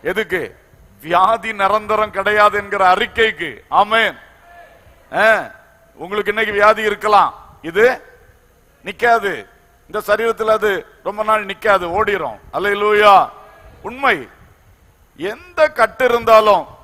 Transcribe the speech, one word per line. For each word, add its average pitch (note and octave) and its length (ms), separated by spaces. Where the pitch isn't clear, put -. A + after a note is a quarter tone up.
எதுக்கு? F3 560
வியாதி F#3+ 520
நிரந்தரம் G#3+ 580
கிடையாது G#3 480
என்கிற G3 360
அறிக்கைக்கு. G3 640
ஆமேன். G#3 480
ஆ, F#3+ 380
உங்களுக்கு F#3+ 340
இன்னைக்கு G#3+ 240
வியாதி G#3 300
இருக்கலாம், G#3 520
இது G3+ 400
நிக்காது, G3 600
இந்த G3+ 200
சரீரத்துல A3 380
அது G#3 420
ரொம்ப G#3 200
நாள் G#3+ 240
நிக்காது, F#3+ 440
ஓடிரும். F#3 480
அல்லேலூயா. G3+ 760
உண்மை. A3 460
எந்த D#4 520
கட்டு B3 360
இருந்தாலும் A3 640